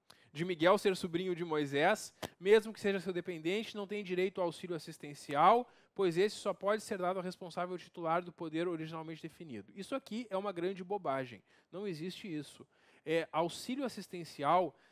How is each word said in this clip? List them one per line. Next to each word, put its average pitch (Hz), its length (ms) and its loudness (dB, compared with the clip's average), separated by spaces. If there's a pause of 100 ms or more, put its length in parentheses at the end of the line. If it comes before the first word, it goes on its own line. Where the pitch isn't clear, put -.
(320)
de 156 120 -4
Miguel 180 340 6
ser 190 180 2
sobrinho 180 400 -2
de 175 80 -4
Moisés, 151 680 2 (280)
mesmo 208 320 6
que - 80 -14
seja 196 180 0
seu 180 140 -6
dependente, 175 640 -4
não 202 100 -6
tem 208 160 -6
direito 185 380 0
ao 175 60 0
auxílio 175 280 -6
assistencial, 156 960 4 (240)
pois 180 220 2
esse 202 180 4
só 190 200 -4
pode 208 280 0
ser 202 160 -6
dado 180 200 0
ao 180 40 -4
responsável 180 540 -6
titular 170 480 0
do 170 80 -12
poder 165 340 -2
originalmente 160 560 -6
definido. 135 540 -12
Isso 196 180 -8
aqui 240 360 -6
é 190 60 -4
uma 202 140 -2
grande 180 320 -4
bobagem. 135 600 -4 (280)
Não 202 160 -8
existe 175 400 -8
isso. 151 400 -10 (380)
É, 160 260 0
auxílio 208 540 -2
assistencial, 175 880 0 (180)